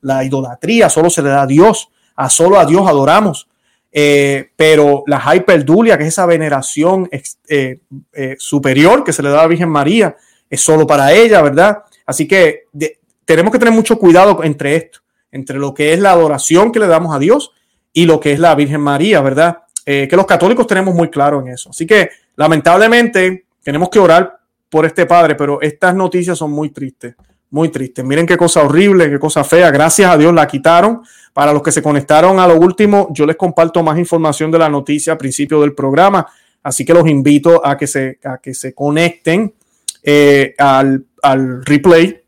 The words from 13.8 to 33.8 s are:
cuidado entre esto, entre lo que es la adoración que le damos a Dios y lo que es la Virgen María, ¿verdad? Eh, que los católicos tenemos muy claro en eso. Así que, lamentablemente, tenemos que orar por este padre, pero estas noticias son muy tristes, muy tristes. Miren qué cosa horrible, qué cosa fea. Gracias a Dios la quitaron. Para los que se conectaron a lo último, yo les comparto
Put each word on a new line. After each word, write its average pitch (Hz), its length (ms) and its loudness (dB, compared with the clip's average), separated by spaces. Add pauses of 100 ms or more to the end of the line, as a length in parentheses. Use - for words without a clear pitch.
cuidado 180 460 4
entre 147 320 -4
esto, - 220 -10 (300)
entre 135 300 -12
lo 139 140 -8
que 151 180 -2
es 170 80 0
la 196 120 2
adoración 165 600 2
que 226 80 -2
le 208 80 0
damos 165 260 0
a 139 60 -4
Dios 226 320 0 (400)
y 170 140 2
lo 156 160 2
que 147 100 -2
es 143 80 -2
la 165 160 2
Virgen 147 240 -2
María, 147 400 0
¿verdad? 143 440 -2 (220)
Eh, 139 240 -4
que 175 60 0
los 190 100 2
católicos 208 400 0
tenemos 190 300 -2
muy 170 140 -2
claro 143 320 -2
en 127 80 -14
eso. - 220 -18
Así - 140 -10
que, 202 260 -2 (260)
lamentablemente, 185 1080 0 (160)
tenemos 160 280 -6
que 226 100 0
orar 180 380 2 (320)
por 156 160 0
este 160 200 -2
padre, 170 300 2
pero 143 260 -6
estas 151 320 -2
noticias 180 440 -4
son 151 140 -8
muy 151 180 -8
tristes, 127 460 -16 (340)
muy 160 180 -2
tristes. 131 380 -10
Miren 147 200 -2
qué 175 120 0
cosa 175 260 2
horrible, 175 460 2
qué 143 100 -4
cosa 147 240 -4
fea. 170 260 2
Gracias 160 400 2
a 165 80 4
Dios 160 160 4
la 156 140 2
quitaron. 170 540 0 (320)
Para 147 200 0
los 147 80 0
que 156 100 -4
se 151 100 -2
conectaron 151 600 0
a 180 60 4
lo 165 100 4
último, 202 540 2
yo 151 140 -2
les 160 120 -2
comparto 170 440 -2